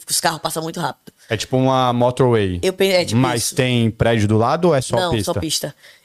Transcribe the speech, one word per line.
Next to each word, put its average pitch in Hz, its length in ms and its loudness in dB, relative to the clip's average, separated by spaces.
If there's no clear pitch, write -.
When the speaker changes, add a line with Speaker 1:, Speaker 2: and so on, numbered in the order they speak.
Speaker 1:
os - 120 -2
carros 165 180 -2
passam 160 240 -6
muito 170 160 -8
rápido. - 320 -8
Speaker 2:
É 117 80 -2
tipo - 220 -4
uma 131 340 2
motorway. 120 720 2
Speaker 1:
Eu 185 120 0
pe-, 190 180 0
é 180 120 2
tipo 104 160 0
Speaker 2:
Mas 123 260 0
Speaker 1:
isso. - 100 -8
Speaker 2:
tem 123 360 2
prédio 113 360 2
do 107 100 2
lado 147 320 0
ou 151 60 4
é 135 60 0
só - 160 -4
Speaker 1:
Não, 175 140 0
Speaker 2:
pista? 120 220 -2
Speaker 1:
só 101 60 -6
pista. 147 360 -6